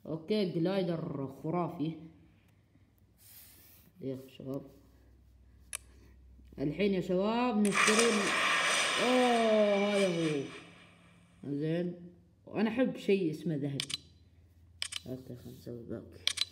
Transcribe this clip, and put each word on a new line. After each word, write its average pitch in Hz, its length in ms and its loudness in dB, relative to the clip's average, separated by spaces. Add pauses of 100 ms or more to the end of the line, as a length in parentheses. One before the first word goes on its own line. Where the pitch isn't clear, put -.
اوكي، 190 380 -2
جلايدر 165 840 -2 (160)
خرافي. 160 500 -2 (2000)
يا 131 180 -6 (100)
شباب. 139 340 -8 (2000)
الحين 180 360 0
يا 180 60 0
شباب 214 560 0
نشتري 214 520 4
ال-، 202 240 2 (680)
اوه، 214 960 4
هذا 196 120 4
هو. 160 340 0 (1000)
زين. 156 500 -2 (520)
وانا 214 240 0
احب 226 260 0
شيء 190 340 2
اسمه 156 260 -4
ذهب. 139 240 -4 (1300)
اوكي، 127 300 -10
خلينا 123 220 -16
نسوي 120 240 -14
باك. 92 380 -12 (320)